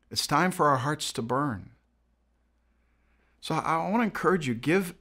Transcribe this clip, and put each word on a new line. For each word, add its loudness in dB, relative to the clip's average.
It's -4
time 2
for 2
our 4
hearts -4
to -6
burn. -2
So -6
I, -2
I -2
want 2
to 2
encourage 0
you, 0
give 0